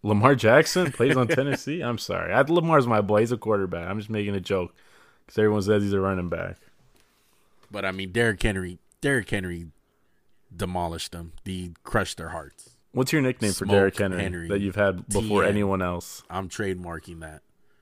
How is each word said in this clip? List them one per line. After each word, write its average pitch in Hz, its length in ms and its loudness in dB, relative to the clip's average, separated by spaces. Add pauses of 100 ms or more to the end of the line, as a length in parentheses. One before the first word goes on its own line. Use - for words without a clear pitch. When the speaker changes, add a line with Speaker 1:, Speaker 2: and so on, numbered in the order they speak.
Speaker 1:
Lamar 107 320 4
Jackson 143 580 6
plays 135 240 2
on 127 120 2
Speaker 2:
<laughs> - 20 -4
Speaker 1:
Tennessee? 139 520 -2
I'm 120 180 -4
sorry. 87 340 -4
I, 139 80 4
Lamar's 160 460 4
my 107 140 2
boy. 104 180 2
He's 117 120 2
a 120 60 -2
quarterback. 92 500 -2
I'm 101 120 -6
just 104 100 -12
making 104 240 -4
a 95 80 -4
joke 90 320 -4 (540)
'cause - 100 -6
everyone 107 240 4
says 104 220 2
he's 101 100 0
a 98 80 2
running 92 280 -2
back. 87 280 -8 (1120)
Speaker 2:
But, 98 160 -6
I 95 60 -2
mean, 95 200 -8
Derrick 113 300 2
Henry, 92 380 -2 (200)
Derrick 135 300 0
Henry 87 380 -4 (880)
demolished 87 560 -6
them. 85 220 -14 (120)
He 90 280 -8 (100)
crushed - 340 -2
their 82 120 -12
hearts. 80 420 -14 (200)
Speaker 1:
What's 131 200 0
your 156 100 2
nickname 127 320 0
for 98 120 -4
Speaker 2:
Smoke 104 100 -2
Speaker 1:
Derrick 98 220 4
Henry 95 240 -2
Speaker 2:
Henry. 90 280 -6
Speaker 1:
that 101 120 0
you've 95 140 -2
had 98 320 0
before 101 360 2
Speaker 2:
T - 40 4
N. 101 80 2
Speaker 1:
anyone 98 260 2
else? 90 480 -6
Speaker 2:
I'm 92 200 -6
trademarking 87 720 -8
that. 78 200 -16 (400)